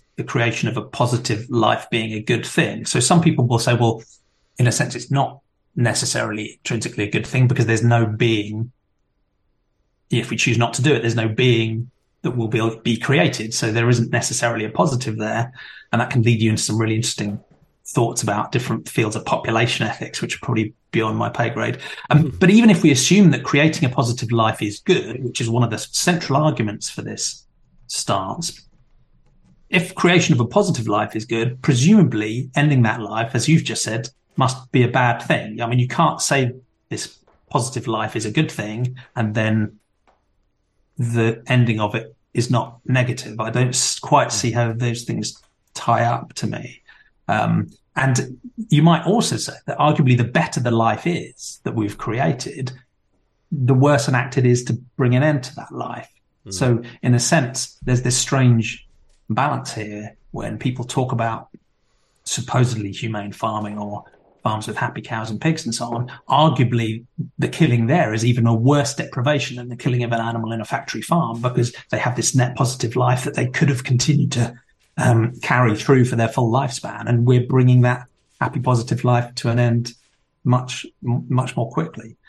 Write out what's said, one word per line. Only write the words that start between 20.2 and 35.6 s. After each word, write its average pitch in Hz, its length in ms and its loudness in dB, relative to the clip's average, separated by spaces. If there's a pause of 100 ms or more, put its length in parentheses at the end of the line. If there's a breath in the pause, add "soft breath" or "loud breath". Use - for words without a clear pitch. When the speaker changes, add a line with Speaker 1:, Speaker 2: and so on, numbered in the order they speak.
Speaker 1:
which - 160 -6
are - 40 -14
probably 110 340 -4 (160)
beyond 110 260 0
my 113 140 -2
pay 117 180 -2
grade. 117 300 -4 (320 loud breath)
Um, 151 140 8
Speaker 2:
Mm-hmm. 139 140 -8
Speaker 1:
but 185 120 6
even 226 180 8
if 185 140 6
we 156 80 8
assume 170 400 6
that 127 140 0
creating 156 400 2
a 127 40 2
positive 120 440 -2
life 113 280 2
is 104 200 -6
good, 131 440 0
which 123 160 -6
is 117 80 -2
one 120 140 2
of 117 80 0
the 107 80 -6
central 151 640 -2
arguments 120 480 -2
for - 100 -12
this - 460 -10 (400)
stance, - 800 -6 (1040)
if 175 240 0
creation 175 400 4
of 120 60 2
a 117 40 2
positive 170 440 0
life 107 280 -2
is 107 80 -6
good, 117 380 -4
presumably 127 920 4
ending 143 280 4
that 120 180 2
life, 110 340 -6
as 120 140 0
you've 160 160 4
just - 180 -6
said, 117 280 -6 (260)
must - 340 -2
be 127 120 4
a 120 60 4
bad 123 320 2
thing. - 420 -4